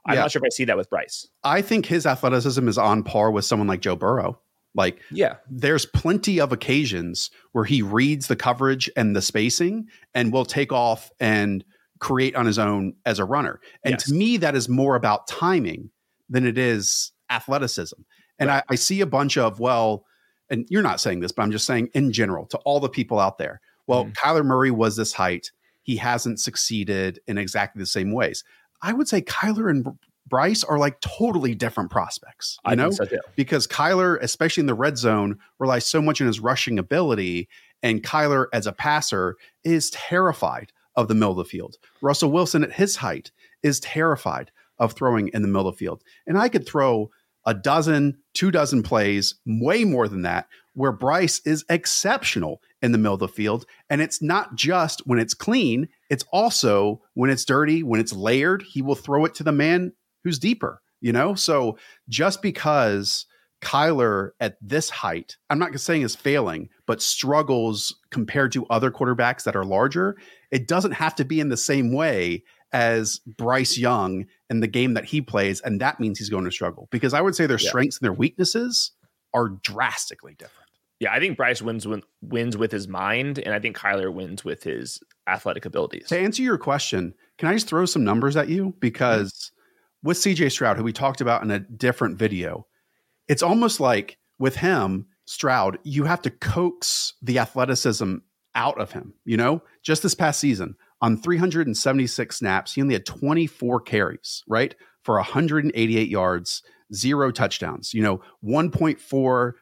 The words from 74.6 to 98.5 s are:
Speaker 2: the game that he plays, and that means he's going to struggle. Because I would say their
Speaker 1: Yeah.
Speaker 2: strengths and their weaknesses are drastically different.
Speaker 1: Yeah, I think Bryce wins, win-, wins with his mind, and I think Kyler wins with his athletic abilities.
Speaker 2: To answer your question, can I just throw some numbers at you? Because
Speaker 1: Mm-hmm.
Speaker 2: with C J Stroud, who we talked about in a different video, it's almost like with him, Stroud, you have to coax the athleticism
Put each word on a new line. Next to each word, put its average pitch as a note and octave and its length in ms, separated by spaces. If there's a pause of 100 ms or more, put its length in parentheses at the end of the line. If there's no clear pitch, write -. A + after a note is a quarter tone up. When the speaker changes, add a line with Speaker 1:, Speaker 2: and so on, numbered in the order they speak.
Speaker 2:
the A2 40
game B2 260
that G#2+ 100
he D3+ 180
plays, G2+ 380
and A2 220
that C#3+ 180
means G#2+ 180
he's G#2 120
going F#2+ 160
to F2+ 60
struggle. - 380
Because B2 240
I D3 60
would F#3 160
say E3+ 100
their B2 140
Speaker 1:
Yeah. - 100
Speaker 2:
strengths C3 300
and B2+ 60
their G2 80
weaknesses A3+ 800 (420)
are A#2+ 160
drastically - 840
different. - 340 (300)
Speaker 1:
Yeah, G2+ 120
I B2 80
think E3+ 160
Bryce B2 260
wins, A2+ 240
win-, G#2+ 180 (180)
wins A#2 340
with A2 160
his G2 160
mind, A2+ 520
and G#2+ 140
I G#2 60
think A2 180
Kyler G2 340
wins F#2 340
with D#2+ 180
his B1+ 400 (240)
athletic F#2 380
abilities. D#2 420
Speaker 2:
To E3+ 100
answer G#3+ 240
your A#3+ 160
question, G#2+ 560 (240)
can D#3 120
I F#3+ 40
just A3 140
throw E3+ 180
some D3 200
numbers A#2+ 320
at D3 100
you? F#3+ 320
Because A2+ 520
Speaker 1:
Mm-hmm. - 760
Speaker 2:
with E3+ 100
C G3 160
J D3+ 160
Stroud, A#2 280
who A2 60
we A2+ 100
talked C3+ 280
about A#2+ 220
in G#2+ 80
a G2+ 80
different A2+ 580
video, F2+ 480 (640)
it's D3+ 160
almost A3 360
like A#2+ 380 (220)
with C3 160
him, G#2 500 (200)
Stroud, A#2 580
you C#3+ 220
have E3+ 180
to C#3 80
coax - 920
the B2 180
athleticism A#2 760 (400)